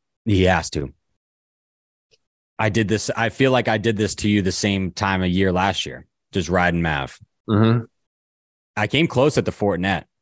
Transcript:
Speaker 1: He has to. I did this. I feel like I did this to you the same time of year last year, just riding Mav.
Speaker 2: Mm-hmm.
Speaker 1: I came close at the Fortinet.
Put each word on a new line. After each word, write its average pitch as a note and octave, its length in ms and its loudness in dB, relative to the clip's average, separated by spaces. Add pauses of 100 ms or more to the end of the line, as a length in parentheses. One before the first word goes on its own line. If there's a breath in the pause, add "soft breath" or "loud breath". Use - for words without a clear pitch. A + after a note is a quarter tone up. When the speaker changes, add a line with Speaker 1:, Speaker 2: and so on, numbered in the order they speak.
(260)
Speaker 1:
He G2 180 2
has F2+ 280 2
to. C#2 220 -6 (1700)
I A2 100 0
did G#2+ 180 2
this. G#2 280 0
I A2+ 140 -2
feel C3+ 220 2
like B2 160 2
I A2 120 0
did G#2+ 180 0
this G#2 180 -2
to G#2+ 140 -2
you G#2 140 2
the F2+ 80 0
same F#2+ 400 -2
time F#2+ 320 0
of F2+ 60 0
year F#2+ 220 2
last F#2 360 0
year, - 180 -14 (260)
just F2 180 -4
riding F2 340 2
Mav. D2 340 -4 (320)
Speaker 2:
Mm-hmm. A2 360 2 (920)
Speaker 1:
I G#2 100 0
came D#3 200 2
close C#3+ 320 2
at F#2+ 60 0
the F2+ 60 -2
Fortinet. F#2+ 520 -2 (180)